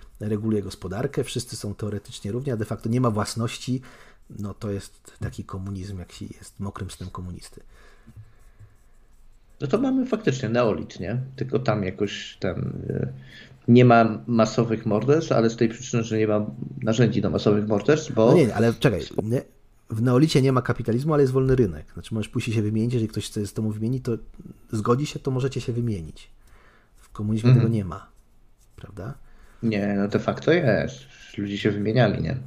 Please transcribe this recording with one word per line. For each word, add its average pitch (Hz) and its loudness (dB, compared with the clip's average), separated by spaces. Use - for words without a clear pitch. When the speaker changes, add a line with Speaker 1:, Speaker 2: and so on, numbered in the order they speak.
Speaker 1:
reguluje 107 -2
gospodarkę, 104 -6
wszyscy - -8
są 101 -8
teoretycznie 104 -8
równi, 131 -4
a 113 -4
de 107 -4
facto 113 -8
nie 120 0
ma 123 2
własności, 117 -4
no 101 -8
to 107 -8
jest - -10
taki 101 -8
komunizm, 98 -10
jak 87 -14
się - -14
jest - -18
mokrym 98 -8
snem 90 -14
komunisty. 90 -12
Speaker 2:
No 143 -6
to 135 0
mamy 262 0
faktycznie 135 -2
neolit, 113 0
nie? 98 -4
Tylko - -2
tam 107 0
jakoś - -6
ten, 90 -2
y, - -2
nie 123 10
ma 113 8
masowych 113 2
morderstw, 131 2
ale 113 4
z 113 -8
tej 117 2
przyczyny, 113 -4
że 110 -2
nie 110 2
ma 107 2
narzędzi 110 2
do 98 2
masowych 104 2
morderstw, 127 2
bo 113 4
Speaker 1:
No 117 8
nie, 151 6
nie, 101 -2
ale 113 4
czekaj, 104 0
nie? 113 -2
W 113 -2
neolicie 131 4
nie 135 4
ma 127 2
kapitalizmu, 123 0
ale 143 6
jest 131 4
wolny 131 4
rynek. 87 2
Znaczy - -10
możesz 107 -2
pójść 123 -4
i 113 -2
się 110 2
wymienić, 110 0
jeżeli 110 0
ktoś - -6
chce 104 -6
z - -12
tobą 110 -2
wymienić, 110 -4
to 120 -2
zgodzi 120 0
się, - -8
to - -4
możecie 127 -2
się 120 -6
wymienić. 107 -6
W - -20
komunizmie 110 0
Speaker 2:
Mhm. 131 8
Speaker 1:
tego 113 2
nie 101 -2
ma, 82 -10
prawda? 107 -14
Speaker 2:
Nie, 101 0
no 98 0
de 104 0
facto - 0
jest. 117 2
Ludzie 101 -4
się 107 2
wymieniali, 104 2
nie? 82 -2